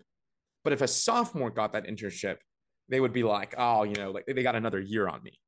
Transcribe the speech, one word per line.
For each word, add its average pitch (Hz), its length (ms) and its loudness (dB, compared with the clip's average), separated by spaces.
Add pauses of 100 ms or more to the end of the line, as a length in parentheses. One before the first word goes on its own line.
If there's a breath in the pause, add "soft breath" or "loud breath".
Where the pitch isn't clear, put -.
(640)
But 147 100 2
if 123 80 0
a 135 60 4
sophomore 202 640 0
got 107 240 -2
that 101 140 -4
internship, 98 500 -6 (520)
they 131 100 2
would 127 140 4
be 123 100 2
like, 101 340 0
"Oh, 120 260 4
you 104 120 -2
know, 101 160 -6
like, 98 160 -8
they 127 160 -2
got 123 120 2
another 110 240 0
year 98 280 0
on 73 160 -8
me," - 240 -20